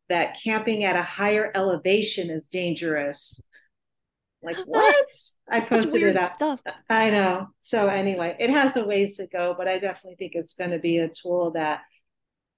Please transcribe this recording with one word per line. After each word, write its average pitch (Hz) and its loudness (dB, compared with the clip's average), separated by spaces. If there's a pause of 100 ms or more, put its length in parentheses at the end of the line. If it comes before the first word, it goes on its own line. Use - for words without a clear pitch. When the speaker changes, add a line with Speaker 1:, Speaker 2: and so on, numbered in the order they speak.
Speaker 1:
that 170 0
camping 220 -2
at 185 2
a 175 2
higher 208 0
elevation 190 0
is 160 -8
dangerous. 160 -4 (1000)
Like, 170 -8
Speaker 2:
<laughs> 370 -10
Speaker 1:
what? 554 4 (440)
I 233 0
Speaker 2:
Such 220 -4
Speaker 1:
posted 220 2
Speaker 2:
weird 196 4
Speaker 1:
it 185 2
up. 175 -2
Speaker 2:
stuff. 285 -2 (280)
Speaker 1:
I 220 4
know. 190 2 (120)
So 214 0
anyway, 190 0
it 240 0
has 269 4
a 233 0
ways 202 2
to 185 -8
go, 175 -2
but 180 -2
I 185 0
definitely 185 -6
think 180 -12
it's 165 -6
gonna 180 -4
be 170 2
a 165 2
tool 175 -2
that 156 -2 (760)